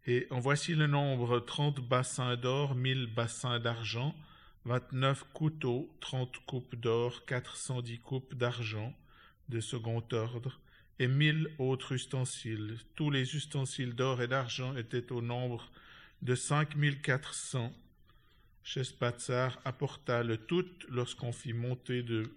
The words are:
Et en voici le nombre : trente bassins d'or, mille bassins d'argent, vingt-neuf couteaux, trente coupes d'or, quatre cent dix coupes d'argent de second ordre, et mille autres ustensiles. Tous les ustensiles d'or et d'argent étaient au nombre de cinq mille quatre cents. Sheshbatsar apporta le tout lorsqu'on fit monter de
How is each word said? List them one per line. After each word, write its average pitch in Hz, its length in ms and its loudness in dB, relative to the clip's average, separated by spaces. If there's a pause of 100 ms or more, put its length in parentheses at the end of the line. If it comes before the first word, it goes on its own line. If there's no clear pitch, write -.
Et 123 240 2
en 127 100 0
voici 143 360 2
le 151 100 6
nombre : 135 540 4
trente 147 400 0
bassins 127 580 2
d'or, 135 380 2
mille 131 320 2
bassins 117 520 0
d'argent, 117 560 0 (480)
vingt-neuf 127 720 2
couteaux, 151 580 0 (100)
trente 127 440 -4
coupes 123 300 -6
d'or, 117 500 0
quatre 123 300 -4
cent 127 260 -4
dix 117 160 -8
coupes 131 380 -6
d'argent 120 600 -2 (540)
de 117 100 -2
second 113 520 -2
ordre, 120 480 -2 (400)
et 127 80 4
mille 151 500 6
autres 131 360 0
ustensiles. 113 840 -4 (180)
Tous 151 140 2
les 135 260 0
ustensiles 131 600 -4
d'or 127 260 2
et 120 60 2
d'argent 131 500 -2
étaient 120 340 -4
au 120 100 -2
nombre 120 500 -2 (500)
de 123 140 4
cinq 147 400 2
mille 147 260 2
quatre - 320 0
cents. 123 420 -4 (880)
Sheshbatsar 123 1000 -2
apporta 127 580 -2
le 113 140 2
tout 180 320 0 (200)
lorsqu'on 123 420 -2
fit 120 220 -6
monter 123 500 -2
de 117 340 0